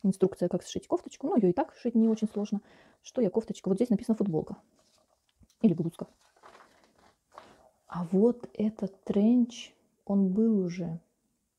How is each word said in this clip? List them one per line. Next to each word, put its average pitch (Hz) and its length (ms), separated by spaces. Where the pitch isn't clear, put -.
инструкция, 190 460
как - 160
сшить - 240
кофточку. - 400
Ну, 381 80
её 196 140
и - 20
так - 240
шить 233 180
не 226 140
очень 220 200
сложно. 208 320
Что - 180
я 190 100
кофточку? - 400
Вот 190 60
здесь 254 120
написано 220 280
футболка. 185 400
Или 190 100
«блузка». 165 360
А 175 240
вот 233 440
этот 208 500
тренч, 233 680
он 196 280
был 214 260
уже 175 400